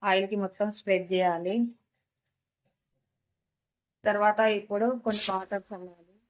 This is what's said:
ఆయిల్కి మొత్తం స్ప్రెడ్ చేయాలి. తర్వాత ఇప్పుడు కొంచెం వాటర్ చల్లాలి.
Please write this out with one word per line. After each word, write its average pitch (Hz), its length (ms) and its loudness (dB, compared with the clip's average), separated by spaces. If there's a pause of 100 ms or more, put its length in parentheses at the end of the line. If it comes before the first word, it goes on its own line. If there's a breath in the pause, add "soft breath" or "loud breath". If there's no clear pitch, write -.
ఆయిల్కి 196 340 0
మొత్తం 196 340 -4
స్ప్రెడ్ 190 360 0
చేయాలి. 180 480 0 (2500)
తర్వాత 208 360 2 (140)
ఇప్పుడు 208 340 -2 (120)
కొంచెం 214 300 0
వాటర్ 190 340 -4
చల్లాలి. 180 520 -18 (140)